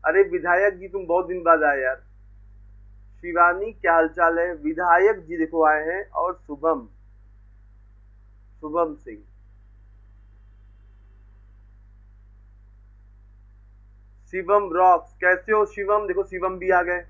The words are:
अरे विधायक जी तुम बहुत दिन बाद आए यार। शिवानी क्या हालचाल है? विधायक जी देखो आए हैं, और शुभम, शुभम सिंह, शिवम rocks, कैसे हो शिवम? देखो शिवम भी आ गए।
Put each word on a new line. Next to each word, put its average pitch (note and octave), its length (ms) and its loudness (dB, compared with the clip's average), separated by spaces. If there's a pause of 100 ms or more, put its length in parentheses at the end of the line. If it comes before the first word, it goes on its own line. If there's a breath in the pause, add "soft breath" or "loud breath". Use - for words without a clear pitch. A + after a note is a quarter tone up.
अरे F3 260 2
विधायक F3+ 500 0
जी F#3+ 80 -16
तुम F#3+ 180 -10
बहुत E3+ 220 -2
दिन F3+ 160 -8
बाद D#3+ 200 4
आए C#3+ 160 0
यार। C3 160 -4 (1300)
शिवानी F3 480 2
क्या E3+ 220 0
हालचाल E3 460 2
है? F3 160 -2
विधायक F3 720 2
जी E3 120 -10
देखो D#3+ 280 -2
आए D3+ 200 2
हैं, F#3+ 260 -6
और F3 260 -4
शुभम, C#3+ 480 -6 (1800)
शुभम D#3 320 -4
सिंह, A2 260 -20 (4000)
शिवम F#3+ 400 0
rocks, F3+ 480 4
कैसे F3+ 300 0
हो G#3+ 160 4
शिवम? G#3 400 -2
देखो F#3 160 -2
शिवम F#3 360 -6
भी F#3 120 -4
आ F3+ 100 4
गए। F3 280 -4